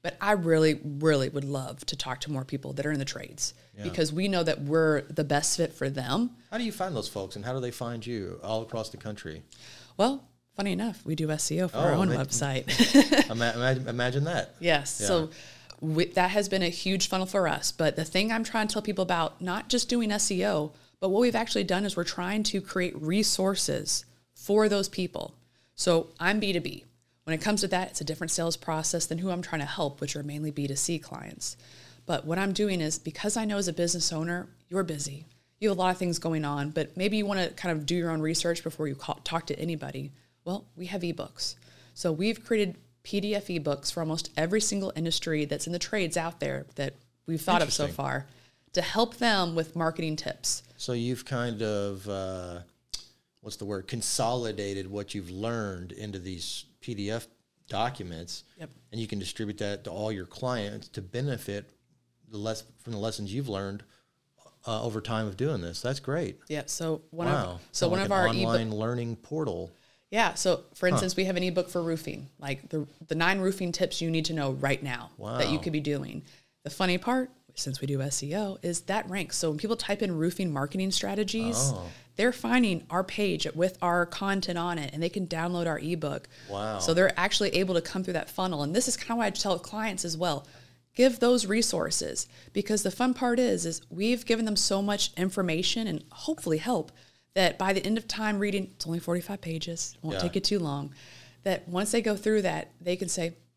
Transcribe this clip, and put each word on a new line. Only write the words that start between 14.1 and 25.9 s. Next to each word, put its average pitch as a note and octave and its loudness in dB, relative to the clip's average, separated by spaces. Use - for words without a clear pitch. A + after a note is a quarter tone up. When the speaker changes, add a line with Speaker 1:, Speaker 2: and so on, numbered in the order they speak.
Speaker 2:
that. D#3+ -2
Speaker 1:
Yes. D#3 2
Speaker 2:
Yeah. G3+ 2
Speaker 1:
So E3 4
we, D#3+ 2
that F3+ 4
has G3+ 2
been G3 2
a E3+ 2
huge F#3 0
funnel F#3 0
for F#3 2
us. - 0
But D3+ 2
the E3 -2
thing G3+ 2
I'm A3+ 0
trying G#3+ 0
to G#3+ -2
tell G#3+ 0
people G#3 -2
about, E3+ 0
not F#3 -4
just A#3+ 2
doing A#3 2
S G#3 2
E F#3 2
O, D#3 2
but F#3+ 2
what G3 4
we've A#3+ 4
actually A3+ 2
done F#3 2
is F#3+ -2
we're F3 0
trying G3 -2
to G3 0
create F3+ -2
resources F#3+ 2
for G#3+ 4
those G3+ 2
people. - -6
So E3+ 4